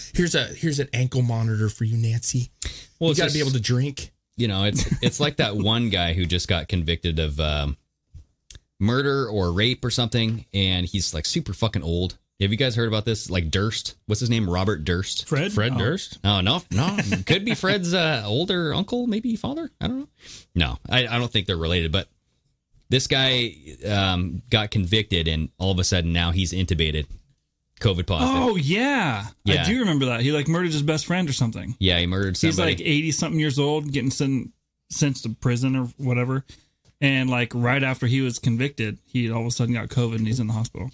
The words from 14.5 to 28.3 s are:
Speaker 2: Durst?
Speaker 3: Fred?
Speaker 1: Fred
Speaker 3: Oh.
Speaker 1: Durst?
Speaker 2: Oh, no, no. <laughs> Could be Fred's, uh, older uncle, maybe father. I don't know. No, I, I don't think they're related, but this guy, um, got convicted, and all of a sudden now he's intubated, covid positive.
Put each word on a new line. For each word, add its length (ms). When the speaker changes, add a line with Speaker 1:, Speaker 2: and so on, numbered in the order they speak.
Speaker 2:
Durst? 440
Speaker 3:
Fred? 260
Speaker 1:
Fred 220
Speaker 3:
Oh. 20
Speaker 1:
Durst? 480
Speaker 2:
Oh, 160
no, 200
no. 260
<laughs> 140
Could 200
be 100
Fred's, 380
uh, 320
older 480
uncle, 340
maybe 300
father. 420
I 80
don't 120
know. 80
No, 240
I, 180
I 100
don't 140
think 160
they're 80
related, 380
but 160
this 180
guy, 480
um, 640
got 200
convicted, 600
and 280
all 140
of 80
a 60
sudden 260
now 200
he's 200
intubated, 560
covid 260
positive. 380